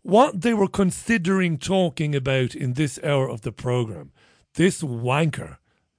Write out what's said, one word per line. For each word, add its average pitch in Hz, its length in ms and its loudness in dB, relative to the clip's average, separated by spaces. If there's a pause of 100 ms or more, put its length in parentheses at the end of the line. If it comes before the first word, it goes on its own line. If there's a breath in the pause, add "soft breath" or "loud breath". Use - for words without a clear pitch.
what 214 400 4
they 233 140 2
were 196 140 2
considering 185 880 0
talking 165 560 0
about 131 400 0
in 127 200 -4
this 143 300 -2
hour 139 240 2
of 113 140 -8
the 117 100 -6
programme, 110 580 -4 (480 soft breath)
this 170 240 2
wanker, 123 720 -2 (420)